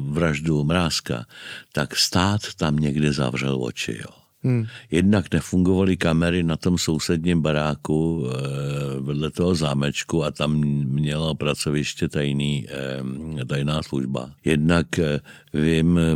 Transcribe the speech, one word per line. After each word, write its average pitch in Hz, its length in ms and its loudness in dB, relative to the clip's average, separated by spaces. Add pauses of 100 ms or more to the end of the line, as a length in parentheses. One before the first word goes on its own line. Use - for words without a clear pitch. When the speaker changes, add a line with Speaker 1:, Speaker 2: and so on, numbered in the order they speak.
(120)
Speaker 1:
vraždu 78 520 0
Mrázka, 76 640 -2 (480)
tak 73 220 -2
stát 101 460 2 (160)
tam 76 200 0
někde 76 360 2
zavřel 67 500 -2
oči, 58 380 -6
jo. - 120 -16 (320)
Speaker 2:
Hmm. 123 200 2 (260)
Speaker 1:
Jednak 95 420 4
nefungovaly 92 640 2
kamery 85 460 2
na 80 140 0
tom 90 200 2
sousedním 82 640 0
baráku, 76 880 0
eh, 69 680 -4
vedle 73 320 -2
toho 87 240 2
zámečku 71 680 0
a 71 80 -2
tam 73 220 -2 (320)
měla 76 480 0
pracoviště 73 760 -2
tajný, 71 600 -2
eh, 67 760 -8
tajná 71 380 -2
služba. 65 480 -4 (140)
Jednak, 80 540 2
eh, 73 200 0 (340)
vím 80 460 4 (160)